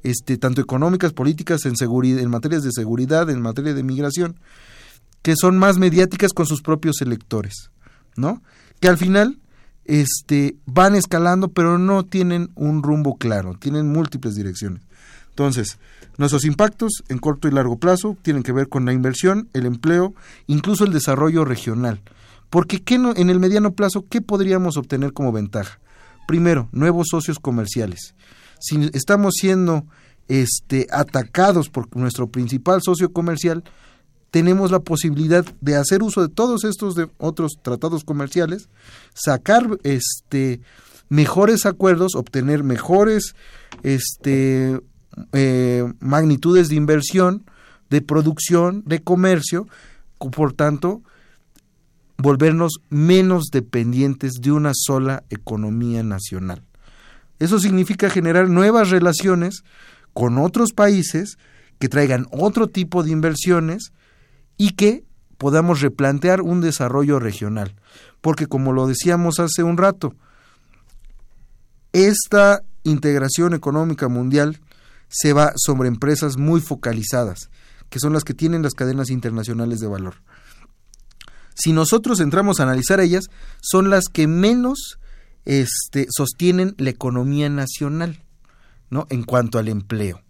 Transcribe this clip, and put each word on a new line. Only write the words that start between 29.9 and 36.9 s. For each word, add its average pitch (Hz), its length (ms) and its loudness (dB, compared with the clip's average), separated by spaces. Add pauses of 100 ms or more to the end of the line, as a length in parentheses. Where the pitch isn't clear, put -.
este, 131 640 -2
atacados 147 800 0
por 123 260 -8
nuestro 123 320 -4
principal 127 540 -2
socio 180 300 0
comercial, 170 520 -4 (680)
tenemos 180 400 2
la 185 100 2
posibilidad 160 640 0 (160)
de 143 140 0
hacer 190 260 2
uso 214 180 -2
de 165 80 2
todos 226 360 -2
estos 202 300 -4